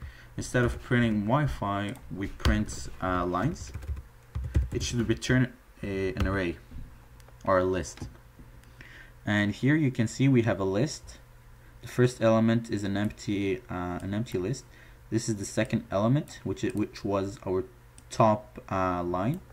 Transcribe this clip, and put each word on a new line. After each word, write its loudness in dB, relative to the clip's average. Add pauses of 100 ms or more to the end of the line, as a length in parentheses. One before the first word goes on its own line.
(360)
instead 0
of -2
printing 2
Wi-Fi, 0 (240)
we -4
print, 0 (140)
uh, 0
lines, -2 (1000)
it -2
should 0
return 2 (300)
a, -2
an 0
array 0 (880)
or 4
a 2
list. -2 (1200)
And 2
here 2
you 4
can 0
see 2
we 6
have 2
a 0
list. -2 (640)
The -14
first 2
element 4
is -2
an -2
empty, -2 (100)
uh, -4
an -4
empty -2
list. -2 (460)
This 0
is 0
the -6
second -2
element, 2
which -6
it, 0
which -4
was -2
our 0 (440)
top, 2
uh, 0
line. -2 (120)